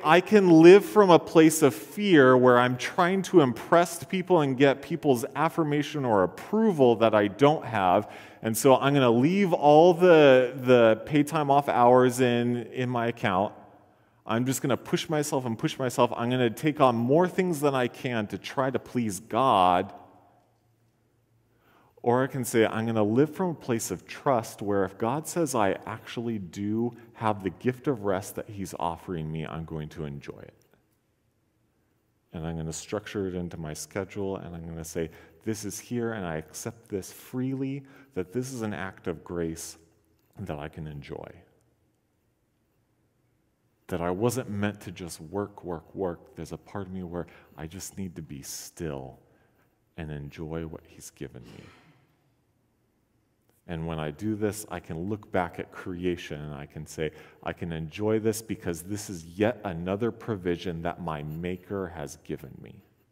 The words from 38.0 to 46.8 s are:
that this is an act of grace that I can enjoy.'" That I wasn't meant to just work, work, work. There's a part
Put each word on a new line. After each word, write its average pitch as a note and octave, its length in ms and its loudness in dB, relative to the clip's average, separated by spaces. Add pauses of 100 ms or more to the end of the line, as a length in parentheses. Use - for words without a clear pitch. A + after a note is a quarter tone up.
that F#2 180 -8
this B2+ 180 -6
is A#2+ 120 -8
an G#2 100 -6
act F#2 340 -12
of E2 160 -8
grace E2 540 -8 (600)
that E2+ 180 -10
I D2 100 -12
can D#2 200 -14
enjoy.'" D2 540 -16 (2500)
That E2+ 140 -6
I F2 80 -4
wasn't A2 400 -4
meant G#2 320 -6
to G2+ 100 -16
just E2+ 300 -16
work, G2 420 -10
work, E2+ 300 -12
work. F2+ 420 -8
There's D#2+ 160 -14
a D#2+ 60 -12
part G2+ 300 -14